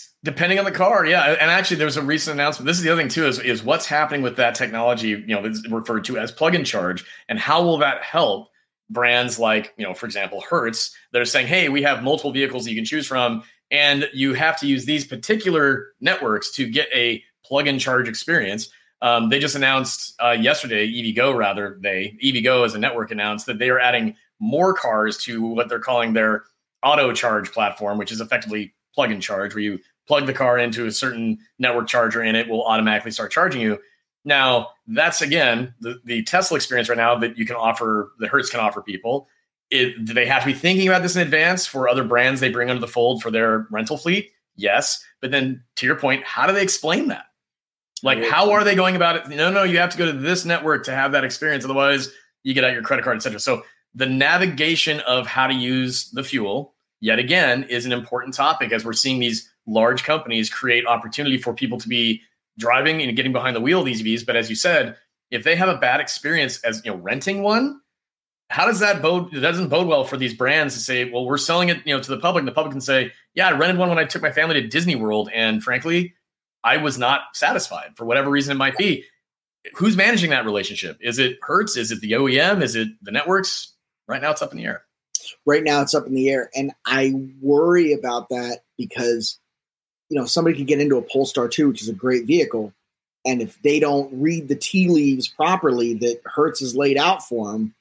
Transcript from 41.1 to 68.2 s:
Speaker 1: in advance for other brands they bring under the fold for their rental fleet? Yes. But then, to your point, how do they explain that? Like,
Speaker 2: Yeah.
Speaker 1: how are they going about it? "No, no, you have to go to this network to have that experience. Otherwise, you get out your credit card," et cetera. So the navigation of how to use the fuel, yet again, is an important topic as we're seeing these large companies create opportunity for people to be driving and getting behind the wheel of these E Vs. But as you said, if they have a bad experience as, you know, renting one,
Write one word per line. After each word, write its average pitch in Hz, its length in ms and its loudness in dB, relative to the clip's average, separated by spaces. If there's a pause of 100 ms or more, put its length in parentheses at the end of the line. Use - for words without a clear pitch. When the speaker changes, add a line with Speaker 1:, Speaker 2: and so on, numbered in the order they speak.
Speaker 1:
in 180 60 2
advance 165 440 2
for 131 220 0
other 131 160 2
brands 123 360 2
they 131 100 2
bring 123 200 -2
under 123 100 -2
the 117 60 -6
fold 120 360 0
for 117 80 -4
their 110 400 0
rental 110 260 -4
fleet? 185 340 -2 (240)
Yes. - 480 0 (180)
But 131 120 -4
then, 131 320 -2 (120)
to 127 100 -4
your 147 100 2
point, 135 280 0
how 131 220 -2
do 190 60 2
they 196 100 2
explain 190 460 0
that? - 160 -6 (800)
Like, 131 160 2
Speaker 2:
Yeah. 113 120 -2
Speaker 1:
how 202 220 4
are 208 120 4
they 202 100 4
going 185 220 2
about 170 200 2
it? 143 120 -8
"No, 151 220 0
no, 196 120 2
you 175 160 2
have 175 120 2
to - 80 -8
go 170 80 2
to 156 60 0
this 165 320 -2
network 156 400 0
to 135 80 -6
have 135 200 0
that 135 120 2
experience. 135 400 -4
Otherwise, 135 480 0 (300)
you 131 100 -4
get 131 100 2
out 127 120 2
your 117 80 -6
credit 120 220 -2
card," 120 120 0
et 110 60 -8
cetera. 107 180 -6
So 117 220 -2 (320)
the 131 120 -2
navigation 151 920 2
of 123 260 0
how 131 200 2
to 131 80 0
use 127 560 -2
the 131 120 -6
fuel, 127 520 -4 (260)
yet 110 180 2
again, 131 460 2
is 120 220 -4
an 123 60 -2
important 123 420 -6
topic 139 380 0
as 110 120 -2
we're 113 80 -6
seeing 131 260 0
these 120 320 -4 (160)
large 113 380 2
companies 117 460 -2
create 120 360 0
opportunity 120 520 -2
for 117 160 -4
people 120 240 -4
to 113 100 -10
be 117 320 0 (380)
driving 139 440 2
and 120 140 -2
getting 131 160 0
behind 123 240 -2
the 113 40 0
wheel 165 200 2
of 143 60 -2
these 117 140 -2
E 110 40 -6
Vs. 113 200 -2
But 120 120 0
as 113 140 0
you 110 60 -4
said, 147 400 0 (340)
if 117 120 -6
they 165 140 2
have 185 140 2
a 156 80 0
bad 131 220 2
experience 143 600 -4
as, 110 220 -4
you 113 60 -6
know, 92 80 -6
renting 139 440 -4
one, 240 380 0 (720)